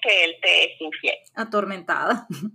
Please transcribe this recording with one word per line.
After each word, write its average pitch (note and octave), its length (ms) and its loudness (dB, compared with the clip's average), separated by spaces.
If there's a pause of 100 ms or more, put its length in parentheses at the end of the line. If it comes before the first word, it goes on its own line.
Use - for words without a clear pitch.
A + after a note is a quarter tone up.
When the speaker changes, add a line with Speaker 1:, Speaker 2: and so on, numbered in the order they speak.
Speaker 1:
que G3 220 4
él E3 180 0
te F3 220 4
es - 160 -6
infiel? - 360 -4 (180)
Speaker 2:
Atormentada. G3 920 -2 (280)